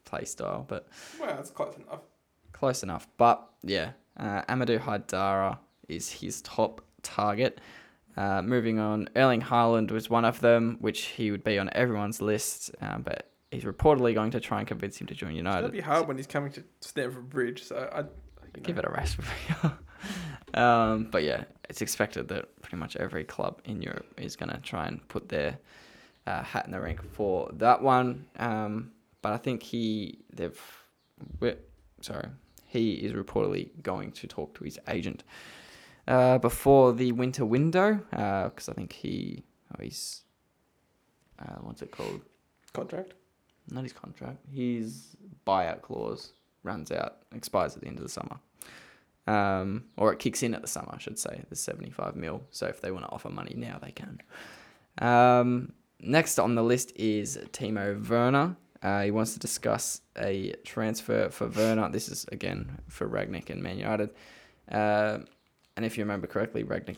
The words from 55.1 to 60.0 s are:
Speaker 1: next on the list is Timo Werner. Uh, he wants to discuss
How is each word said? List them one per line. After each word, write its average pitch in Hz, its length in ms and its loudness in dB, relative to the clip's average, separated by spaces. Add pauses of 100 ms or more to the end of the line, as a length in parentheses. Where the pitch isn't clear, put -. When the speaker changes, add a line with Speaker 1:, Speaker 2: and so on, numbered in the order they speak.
Speaker 1:
next 151 380 4
on 117 160 4
the 117 60 4
list 123 360 4
is 107 400 0 (160)
Timo 101 560 -4
Werner. 135 480 4 (240)
Uh, 101 220 2
he 101 80 2
wants 110 200 2
to - 80 -8
discuss - 640 -2 (160)